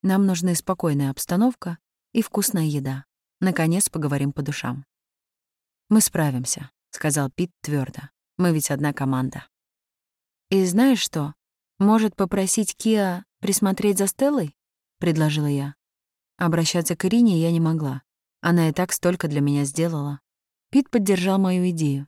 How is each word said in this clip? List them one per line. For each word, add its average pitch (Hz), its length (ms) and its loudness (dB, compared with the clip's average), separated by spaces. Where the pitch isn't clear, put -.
Нам 190 220 2
нужны 180 300 0
спокойная 147 560 -2
обстановка 180 640 -2
и 233 80 0
вкусная 190 420 -2
еда». 139 400 -4
Наконец 175 480 0
поговорим 143 440 -2
по 147 100 -6
душам. 139 420 -8
«Мы 214 120 6
справимся», — 135 720 -2
сказал 143 400 -2
Пит 180 200 -4
твёрдо. 143 480 -6
«Мы 175 160 2
ведь 156 180 -2
одна 143 220 -2
команда». 131 540 -4
«И 190 140 4
знаешь 226 360 4
что? 151 340 -4
Может, 214 380 4
попросить 196 600 -2
Киа 196 480 0
присмотреть 196 580 0
за 196 80 0
Стеллой?» — 262 500 -2
предложила 151 480 0
я. 143 280 -2
Обращаться 170 600 0
к - 80 -8
Ирине 202 360 4
я 165 100 2
не 165 100 2
могла. 156 420 -2
Она 170 280 2
и 156 40 0
так 180 200 -2
столько 175 360 -2
для 147 120 -2
меня 143 240 0
сделала. 143 560 -4
Пит 269 200 2
поддержал 190 480 2
мою 185 320 2
идею. 143 380 -2